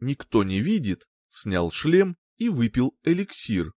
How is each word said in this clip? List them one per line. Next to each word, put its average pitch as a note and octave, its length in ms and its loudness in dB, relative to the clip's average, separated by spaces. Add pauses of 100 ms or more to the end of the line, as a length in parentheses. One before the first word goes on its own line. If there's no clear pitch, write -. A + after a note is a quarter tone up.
никто A#2 440 0
не F#2+ 160 0
видит, C#3+ 480 -2 (200)
снял F2+ 440 -2
шлем F3+ 440 2 (220)
и A#3 100 -2
выпил B2 540 0
эликсир. A#2+ 760 -2